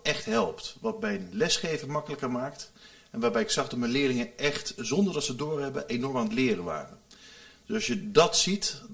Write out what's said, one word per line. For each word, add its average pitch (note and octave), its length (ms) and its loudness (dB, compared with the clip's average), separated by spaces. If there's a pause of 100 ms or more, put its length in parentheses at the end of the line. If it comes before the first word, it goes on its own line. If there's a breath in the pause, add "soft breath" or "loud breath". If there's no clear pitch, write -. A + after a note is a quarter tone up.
echt - 220 0
helpt. - 560 0
Wat - 200 -4
mijn G#2 320 -4
lesgeven D3+ 580 0
makkelijker D3 400 -4
maakt. - 420 -6 (380 loud breath)
En A#2 100 -6
waarbij A2+ 220 2
ik G#2 80 -2
zag C#3 180 0
dat A#2+ 100 -4
mijn A#2+ 140 0
leerlingen B2+ 460 2
echt, - 380 -2
zonder F3+ 380 2
dat D3 100 -2
ze - 60 -2
het B2 80 -4
doorhebben, C#3+ 480 -4
enorm B2+ 300 -2
aan A#2+ 80 2
het G#2+ 100 -2
leren A2+ 300 2
waren. D#2 340 -6 (680 loud breath)
Dus A2 100 -4
als G#3+ 100 -2
je G#2 240 -2
dat D#3+ 280 6
ziet - 420 0 (140)